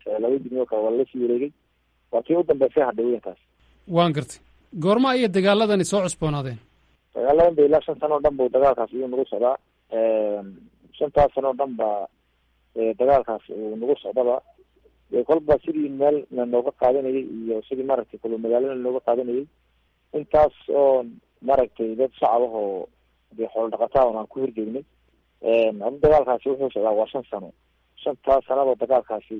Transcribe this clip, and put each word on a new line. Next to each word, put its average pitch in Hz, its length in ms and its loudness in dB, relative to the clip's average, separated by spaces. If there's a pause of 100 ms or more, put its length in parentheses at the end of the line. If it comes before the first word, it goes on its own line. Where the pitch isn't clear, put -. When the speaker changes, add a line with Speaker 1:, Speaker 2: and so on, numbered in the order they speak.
Speaker 1:
ee, 107 120 -4
laba 120 200 0
degmo 127 280 -4
kale 107 160 -2
waa 110 120 0
la 127 100 0
sii 123 180 -6
wareegay. 120 280 -2 (600)
Waa 113 100 0
tii 165 160 0
u 175 40 2
dambeysay 143 440 2
hadhay 113 180 -4
weeyaan 120 220 -2
taas. 92 140 -14 (480)
Speaker 2:
Waan 170 240 2
gartay. 139 260 -8 (340)
Goorma 220 380 2
ayay 254 180 0
dagaaladani 196 560 2
soo 196 180 0
cusboonaadeen? 147 560 -4 (580)
Speaker 1:
Dagaaladan 156 380 4
bay 147 120 6
ilaa 147 180 4
shan 147 160 -6
sano 151 140 0
oo 147 60 0
dhan 143 160 0
buu 131 120 0
dagaalkaas 127 440 2
iyu 127 160 -6
nagu 131 200 -2
socdaa. 120 280 0 (340)
Ee, 110 500 0 (540)
shantaas 147 400 2
sano 135 140 -2
oo 127 60 -2
dhan 131 220 -4
baa, 104 300 -2 (680)
ee, 113 180 0
dagaalkaas 123 540 2
uu 107 280 -8
nagu 123 240 0
socdaba. 123 400 0 (720)
Ee, 120 120 0
kolba 151 360 2
sidii 151 280 -4
meel 143 280 2 (120)
na 123 180 -4
nooga 120 260 0
qaadanayay 131 480 0
iyo 113 420 -6
sidii 131 220 -8
maaragtay 123 340 -4
kula 113 200 -6
magaalada 120 360 0
looga 127 260 -4
qaadanayay. 123 440 -2 (720)
Intaas 151 400 2 (140)
oo 135 360 4 (380)
maaragtay 123 540 0
dad 127 200 0
shacab 120 260 2
ah 117 140 -2
oo 98 320 -4 (440)
dee 110 160 -6
xoolo 113 200 -2
dhaqataa 113 400 2
aan 110 180 -4
ku - 140 -12
hirgelinay. 117 440 -6 (580)
Ee, 113 260 2 (160)
hadda 131 160 -6
dagaalkaasi 139 480 2
wuxuu 135 240 -2
socdaa 107 240 0
waa 110 160 0
shan 131 160 -8
sano. 92 240 -12 (460)
Shantaas 135 480 0
sanaba 135 280 0
dagaalkaasi 117 640 -2